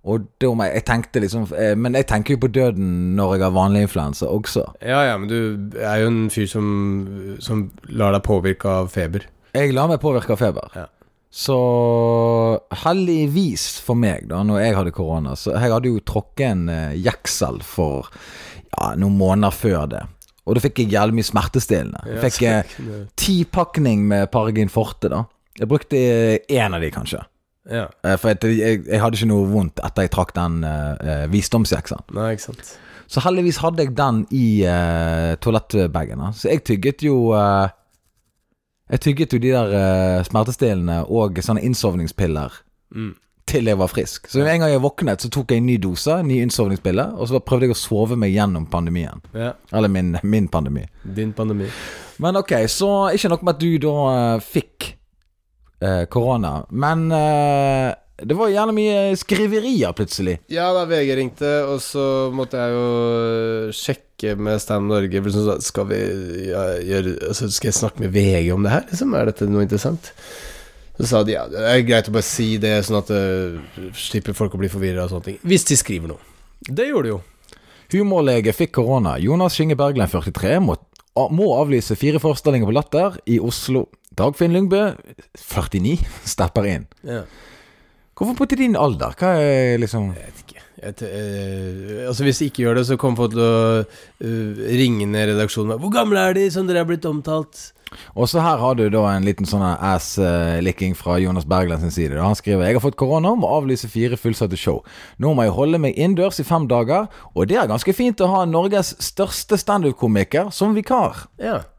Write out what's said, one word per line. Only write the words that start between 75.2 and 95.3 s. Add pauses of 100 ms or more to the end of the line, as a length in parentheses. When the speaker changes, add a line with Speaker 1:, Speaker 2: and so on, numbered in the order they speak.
Speaker 2:
ting.
Hvis
de
skriver
noe. (440)
Det
gjorde
de
jo. (680)
Speaker 1:
Humorlege
fikk
korona.
Jonas
Skinge
Bergland,
førtitre,
må, (400)
a-,
må
avlyse
fire
forestillinger
på
Latter (100)
i
Oslo. (260)
Dagfinn
Lyngbø, (440)
førtini, (160)
<laughs>
stepper
inn. (160)
Speaker 2:
Ja. (920)
Speaker 1:
Hvorfor
putte
din
alder?
Hva
er
liksom
Speaker 2:
Jeg
vet
ikke. (220)
Jeg
t-,
eh,
altså,
hvis
de
ikke
gjør
det,
så
kommer
folk
til
å, (340)
eh,
ringe
ned